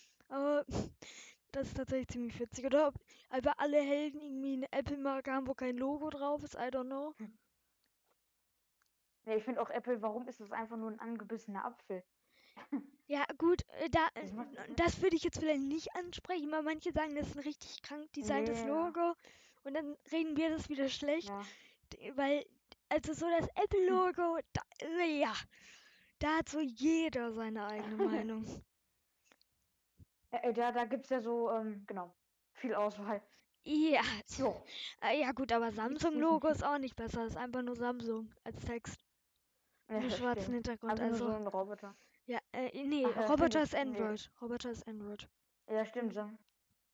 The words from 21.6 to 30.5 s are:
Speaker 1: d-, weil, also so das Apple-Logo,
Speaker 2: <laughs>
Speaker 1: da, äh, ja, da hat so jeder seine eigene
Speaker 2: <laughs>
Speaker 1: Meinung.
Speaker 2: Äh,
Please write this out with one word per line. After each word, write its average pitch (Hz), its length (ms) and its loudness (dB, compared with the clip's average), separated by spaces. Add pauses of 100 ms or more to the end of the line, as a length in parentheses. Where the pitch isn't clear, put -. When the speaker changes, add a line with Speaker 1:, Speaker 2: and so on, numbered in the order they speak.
Speaker 1:
d-, - 240 -10
weil, 285 280 2 (440)
also 311 240 2
so 320 180 -2
das 330 240 4
Apple-Logo, 359 920 4
Speaker 2:
<laughs> - 60 -20
Speaker 1:
da, - 100 -2 (180)
äh, 320 400 2
ja, 220 140 2 (840)
da - 180 4
hat - 100 0
so 302 120 -2
jeder 269 720 2
seine 220 340 -4
eigene 214 320 -4
Speaker 2:
<laughs> - 0 -
Speaker 1:
Meinung. 220 480 0 (1800)
Speaker 2:
Äh, 247 200 -2